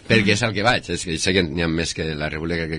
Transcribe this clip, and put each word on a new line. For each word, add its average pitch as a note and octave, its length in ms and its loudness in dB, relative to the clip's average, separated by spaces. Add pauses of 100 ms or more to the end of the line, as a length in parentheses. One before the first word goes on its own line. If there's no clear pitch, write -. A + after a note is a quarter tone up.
<laughs> - 60 -8
Perquè G#2+ 240 4
és G#2 100 0
el A2 120 0
que G2 80 -2
vaig, A2+ 260 2
és F2 160 -4
que D#2+ 140 -2
sé F#2 160 2
que F#2+ 80 6
n'hi E2 200 -2
ha E2+ 60 2
més D#2+ 240 0
que D#2 220 -4
la D2+ 160 -4
República E2 360 -4
que D#2+ 120 -6